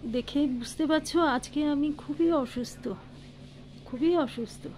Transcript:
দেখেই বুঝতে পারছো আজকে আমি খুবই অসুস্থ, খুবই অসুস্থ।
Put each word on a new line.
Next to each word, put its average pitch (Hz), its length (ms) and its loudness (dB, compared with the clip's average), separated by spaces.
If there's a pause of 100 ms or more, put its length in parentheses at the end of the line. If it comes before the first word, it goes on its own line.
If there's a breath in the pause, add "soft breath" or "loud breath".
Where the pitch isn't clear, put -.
(120)
দেখেই 277 360 2
বুঝতে 247 380 -2
পারছো 311 340 2
আজকে 294 460 2
আমি 294 260 2
খুবই 294 400 0
অসুস্থ, 247 520 -2 (1000)
খুবই 320 320 4
অসুস্থ। 240 460 0 (160)